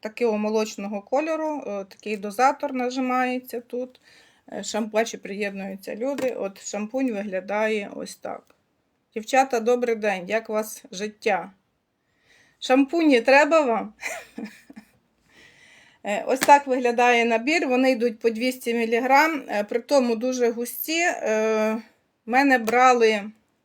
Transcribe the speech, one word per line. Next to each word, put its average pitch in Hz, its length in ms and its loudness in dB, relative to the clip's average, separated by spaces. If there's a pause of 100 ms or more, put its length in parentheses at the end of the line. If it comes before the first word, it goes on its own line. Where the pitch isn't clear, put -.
такого 214 380 -2
молочного 214 640 -4
кольору, 311 640 -4
е, 202 180 -8
такий 208 320 -10
дозатор 262 560 0
нажимається 254 880 -4
тут. 247 400 -10 (520)
Е, - 100 -10
шамп-, 214 280 -4
бачу, 214 280 -2
приєднуються 196 800 -10
люди. 262 340 -4
От - 360 -8
шампунь 233 460 -4
виглядає 202 840 -4
ось - 220 -12
так. - 260 -12 (720)
Дівчата, 262 460 0
добрий 240 360 0
день, 196 320 -4
як 220 220 -4
у - 20 -6
вас 214 380 -6
життя? 196 640 -4 (1080)
Шампуні 277 600 4
треба 285 400 6
вам? 220 320 -2 (440)
<laughs> 220 120 -12 (1600)
Е, 202 220 -4
ось 262 140 0
так 285 260 8
виглядає 240 580 4
набір, 247 440 2
вони 262 220 4
йдуть 233 280 0
по 233 120 0
двісті 240 440 -2
міліграм, 262 720 2
е, 208 160 -2
при 233 160 -4
тому 240 360 2
дуже 247 340 0
густі. 240 500 -4
Е, 220 800 0 (440)
в 226 40 -8
мене 262 280 4
брали 226 720 2 (340)